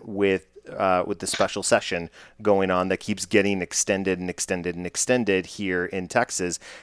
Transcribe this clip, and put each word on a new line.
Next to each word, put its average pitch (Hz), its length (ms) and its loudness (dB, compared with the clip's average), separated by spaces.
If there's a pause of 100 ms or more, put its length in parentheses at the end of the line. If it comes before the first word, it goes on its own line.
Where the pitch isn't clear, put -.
with, 98 420 0 (320)
uh, 92 260 4
with 101 140 -6
the 95 80 -8
special - 380 -2
session 87 440 0 (320)
going 98 300 4
on 92 160 4
that 95 120 0
keeps 98 280 -6
getting 101 340 4
extended 95 600 0
and 90 100 -4
extended 90 460 -4
and 90 100 -8
extended 98 580 2
here 92 420 -2
in 92 200 -6
Texas. 92 540 -2 (220)